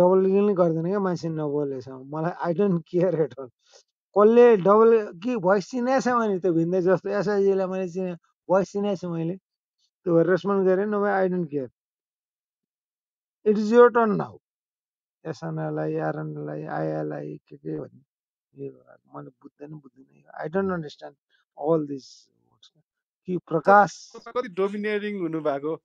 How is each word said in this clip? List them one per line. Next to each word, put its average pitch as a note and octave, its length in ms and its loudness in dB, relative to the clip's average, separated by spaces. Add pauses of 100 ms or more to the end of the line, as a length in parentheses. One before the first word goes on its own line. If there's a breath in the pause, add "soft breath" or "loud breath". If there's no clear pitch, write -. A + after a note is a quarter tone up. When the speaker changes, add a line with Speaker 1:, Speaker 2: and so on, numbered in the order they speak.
Speaker 1:
डबल F#3 200 4 (120)
किल G3+ 160 4
नै G#3 60 2
गर्दैन E3 360 0
क्या G3+ 100 -2
मान्छे F3 300 -4
नबोलेसम्म। C#3 840 -6
मलाई D#3+ 200 -4 (140)
I F3 100 0
don't F#3+ 220 0 (100)
care F3 260 0 (100)
at - 120 -12
all। C3 120 -14 (680 soft breath)
कसले A3+ 300 8 (200)
डबल A3 240 8 (340)
के B3 120 -2 (100)
भोइस F#3+ 240 0
चिनाएको B3+ 320 0
छ A#3 60 -4 (100)
भने G#3+ 220 0
त्यो F3+ 180 0
भिन्दै F3 300 0
जस्तो F#3+ 200 0 (120)
एसआइजीलाई G3 520 0
मैले F#3+ 220 -6
चिने, F#3 200 -6 (340)
भोइस F#3 240 0
चिनाएको G3+ 300 -4
छु F3+ 80 -8
मैले। E3 260 -4 (680)
त्यो F3+ 120 -2
भएर E3 140 6
रेस्पोन्ड F#3+ 380 0
गरेँ, F#3+ 180 2
नभए G3+ 260 -2
I F#3+ 200 0
don't F3+ 180 -4
care। C3+ 200 -6 (1800)
It G#3+ 120 2
is G#3+ 140 -2
your A#3+ 180 8
turn A3 280 0
now। C3 160 -8 (920)
एसएनआईलाई, D#3 720 -8 (120)
आरएनलाई, D3+ 560 -10
आइएलआई D3+ 720 -8 (120)
के D3+ 80 -20
के D3+ 240 -10
भन्ने। B2+ 220 -18 (560)
यो C#3 120 -14 (440)
मलाई C#3+ 160 -18 (120)
बुझ्दैन, D3 280 -20 (100)
बुझ्दैन। C#3 440 -20 (140)
I D#3 100 -10
don't F#3+ 220 -4
understand D3+ 440 -10 (420)
all D3+ 300 0
these - 420 -14 (220)
words। - 220 -20 (540)
कि F#3 100 -4
Speaker 2:
क-, E3 120 -6
Speaker 1:
प्रकाश F#3+ 640 4 (240)
Speaker 2:
कति B3+ 120 -4
डोमिनेटिङ G3+ 720 -4
हुनुभएको, D#3 640 -4